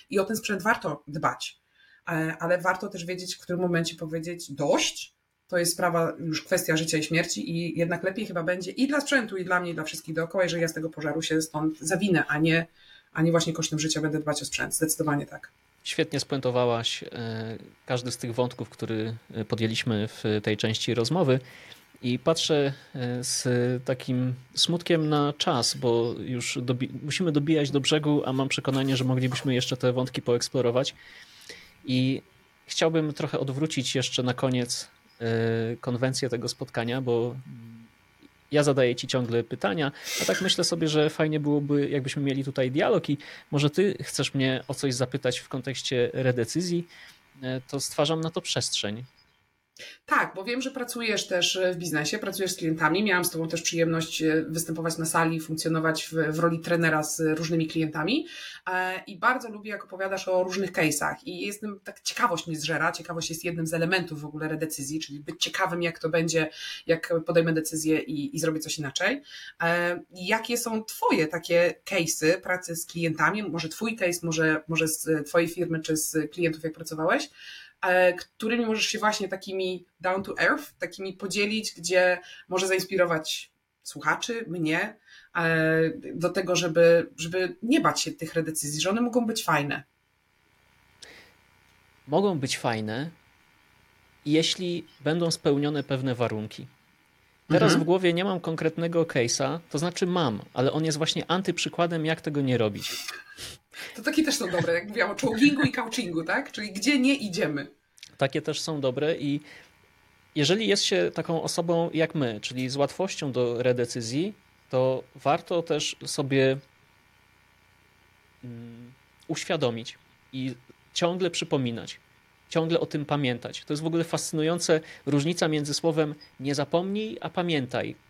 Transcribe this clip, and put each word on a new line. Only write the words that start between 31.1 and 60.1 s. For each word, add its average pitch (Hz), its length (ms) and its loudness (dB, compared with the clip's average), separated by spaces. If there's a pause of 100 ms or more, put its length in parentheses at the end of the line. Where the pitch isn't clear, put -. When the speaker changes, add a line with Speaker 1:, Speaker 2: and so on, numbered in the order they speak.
Speaker 2:
I 127 380 2 (440)
chciałbym 160 460 2
trochę 147 280 -4
odwrócić 135 540 -2
jeszcze 131 280 0
na 127 120 2
koniec, 123 540 -2 (320)
e, 113 600 0
konwencję 127 480 0
tego 120 200 -4
spotkania, 123 520 -4
bo, 120 260 2 (200)
mm, 113 400 -18 (640)
ja 147 120 6
zadaję 131 340 6
ci - 100 -6
ciągle 117 380 2
pytania, 151 480 -2 (300)
a - 20 -2
tak - 160 0
myślę 185 240 2
sobie, 160 240 2
że 151 220 4
fajnie 156 300 2
byłoby, 147 480 2
jakbyśmy 139 340 -2
mieli 139 220 0
tutaj 131 260 0
dialog 165 400 2
i 143 80 0 (320)
może 147 200 4
ty 190 320 2
chcesz - 320 -2
mnie 131 340 2
o 131 60 -4
coś 135 200 0
zapytać 127 440 0
w - 100 -14
kontekście 127 640 -2
redecyzji, 143 760 0 (540)
e, 131 260 -4
to 139 120 -4
stwarzam 160 400 0
na 160 100 -2
to 180 100 -4
przestrzeń. 113 640 -4 (1040)
Speaker 1:
Tak, 233 280 2
bo 190 100 -8
wiem, 240 180 -2
że 262 80 -4
pracujesz 233 560 -2
też, 175 300 0
e, 185 180 2
w - 20 -8
biznesie, 160 420 -2
pracujesz 190 340 -2
z - 40 -8
klientami. 160 460 2
Miałam 185 220 2
z 170 60 -2
tobą 160 180 -4
też 165 140 -4
przyjemność, 165 600 0
e, 156 260 4
występować 160 500 -4
na 165 80 -2
sali, 165 340 2
funkcjonować 160 640 0
w, - 80 -12
w 156 260 0
roli 165 220 2
trenera 165 420 2
z - 180 -4 (180)
różnymi 165 280 0
klientami. 165 600 -2 (440)
E, 185 360 -2
i 196 120 -14
bardzo 233 320 2
lubię, 208 200 -12
jak 202 140 -8
opowiadasz 190 440 -4